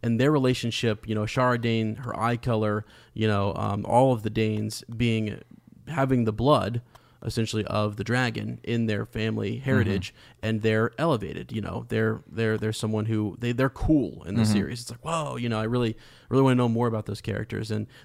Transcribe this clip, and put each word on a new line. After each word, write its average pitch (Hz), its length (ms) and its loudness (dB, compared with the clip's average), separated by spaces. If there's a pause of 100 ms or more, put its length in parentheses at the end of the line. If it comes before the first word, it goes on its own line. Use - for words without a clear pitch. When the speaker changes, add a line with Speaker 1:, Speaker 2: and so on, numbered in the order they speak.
Speaker 1:
and 117 160 2
their 139 120 6
relationship, 120 760 0
you 110 80 -2
know, 107 80 0
Shara 123 360 2
Dane, 113 380 0
her 123 220 -8
eye 120 180 0
color, 107 480 0 (280)
you 110 140 0
know, 101 280 2
um, 104 320 -2
all 127 260 4
of 110 80 -2
the 110 80 -4
Danes 107 540 -2 (120)
being, 110 460 0 (460)
having 131 380 0
the 110 80 0
blood, 117 480 2 (440)
essentially, 110 400 -2
of 107 320 -2
the 101 60 -6
dragon 117 600 -2
in 117 220 0
their 107 220 -2
family 107 500 -4
heritage, 101 560 0
Speaker 2:
Mm-hmm. - 340 -16
Speaker 1:
and 110 140 0
they're 110 380 2
elevated, 147 520 -2
you 113 100 -4
know, 117 280 -8
they're, 110 320 -2 (100)
they're, 110 280 0
they're 110 120 -2
someone 107 340 -2
who, 107 340 -2
they, 120 120 -2
they're 131 180 2
cool - 560 0
in 95 100 -4
the 113 80 4
Speaker 2:
Mm-hmm. 107 100 4
Speaker 1:
series. 110 280 0
It's - 100 -12
like, 113 120 -14
whoa, 151 340 -4
you 120 120 -4
know, 110 100 0
I 110 40 0
really, 117 340 0 (320)
really 131 140 6
wanna 131 120 6
know 123 140 4
more 117 160 2
about 110 220 -2
those 107 120 -6
characters, 110 520 -6
and 107 160 -2 (180)